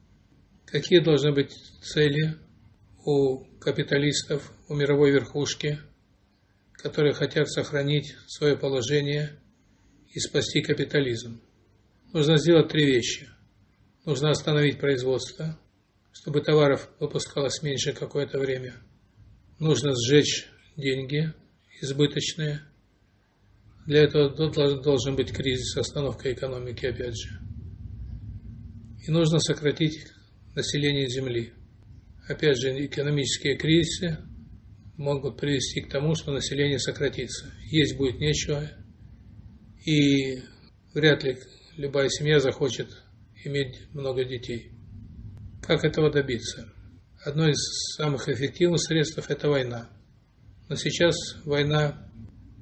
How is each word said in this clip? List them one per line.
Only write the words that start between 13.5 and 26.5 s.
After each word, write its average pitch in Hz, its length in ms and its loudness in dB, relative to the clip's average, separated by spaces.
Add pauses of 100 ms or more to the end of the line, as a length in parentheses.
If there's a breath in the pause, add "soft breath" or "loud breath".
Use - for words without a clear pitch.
Нужно 147 260 0
остановить 147 500 2
производство, 135 800 -2 (540)
чтобы 147 280 -4
товаров 147 580 4
выпускалось 143 640 -4
меньше 139 300 -2
какое-то 143 460 -4
время. 131 360 -4 (880)
Нужно 143 340 2
сжечь 123 540 4 (280)
деньги 139 560 -2 (480)
избыточные. 147 800 -2 (1200)
Для 147 160 6
этого 147 260 4
до-, 147 220 -2
дол-, 143 320 2
должен 135 340 2
быть 127 160 -2
кризис, 127 440 -4
остановка 131 560 -4
экономики, 123 520 -8